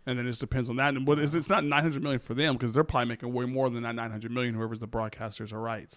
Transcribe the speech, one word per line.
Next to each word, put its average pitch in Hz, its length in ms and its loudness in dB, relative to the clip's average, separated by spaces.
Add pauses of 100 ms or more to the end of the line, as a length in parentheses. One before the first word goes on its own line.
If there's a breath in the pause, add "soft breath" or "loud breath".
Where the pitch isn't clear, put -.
And 127 140 -2
then 120 80 -2
it 123 40 -2
just 117 100 -6
depends 127 280 -2
on 123 80 -2
that. 139 180 2
And 135 120 -2
what 147 120 6
is, 151 160 2
it's 165 140 0
not 196 160 4
nine 147 180 4
hundred 143 200 0
million 139 180 0
for - 140 -6
them 135 240 2
'cause 117 160 0
they're 151 100 6
probably 120 240 2
making 120 240 -4
way 123 140 0
more 131 240 2
than 120 140 -4
that 117 100 -2
nine 117 160 -4
hundred 110 200 -6
million, 120 240 0
whoever's 113 240 -2
the 113 80 -6
broadcasters 110 680 -6
or 110 60 -6
rights. 113 360 -6